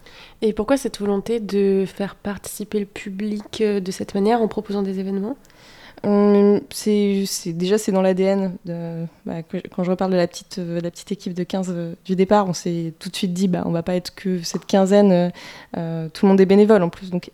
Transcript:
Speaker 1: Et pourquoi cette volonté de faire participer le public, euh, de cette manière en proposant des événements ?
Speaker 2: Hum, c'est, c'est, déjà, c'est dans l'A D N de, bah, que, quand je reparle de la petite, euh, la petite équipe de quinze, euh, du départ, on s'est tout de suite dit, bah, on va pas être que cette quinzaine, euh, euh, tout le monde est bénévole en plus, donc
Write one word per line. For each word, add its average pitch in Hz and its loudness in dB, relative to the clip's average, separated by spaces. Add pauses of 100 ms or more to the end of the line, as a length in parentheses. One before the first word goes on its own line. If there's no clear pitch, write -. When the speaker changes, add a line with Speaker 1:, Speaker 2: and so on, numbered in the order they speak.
(400)
Speaker 1:
Et 214 0
pourquoi 214 0
cette - -6
volonté 202 -2
de 196 0
faire 190 -6
participer - -8
le 202 -4
public, 208 -8
euh, 208 0
de 185 -6
cette - -8
manière 214 2
en 220 2
proposant 202 -6
des 190 -4
événements ? 196 -4 (680)
Speaker 2:
Hum, 202 6 (100)
c'est, 202 0
c'est, - -8
déjà, 180 0
c'est 220 -2
dans 190 2
l'A 190 2
D 185 0
N 190 0 (120)
de, 170 -8 (220)
bah, 170 -8
que, - -10 (180)
quand 185 -2
je 180 0
reparle 185 0
de 185 2
la 175 2
petite, - -16
euh, 170 -6
la 170 -6
petite - -16
équipe 190 -8
de 180 -4
quinze, 185 -4
euh, 170 -6 (100)
du 190 -4
départ, 196 4
on 180 -2
s'est 170 -6
tout - -12
de - -10
suite 180 -2
dit, 185 0
bah, 175 0
on 170 -2
va 170 -2
pas 180 -2
être - -6
que 185 -4
cette - -8
quinzaine, 202 6
euh, 175 4 (480)
euh, 165 -6
tout - 0
le 202 6
monde 196 8
est 190 6
bénévole 202 6
en 170 0
plus, 185 -12
donc 180 -6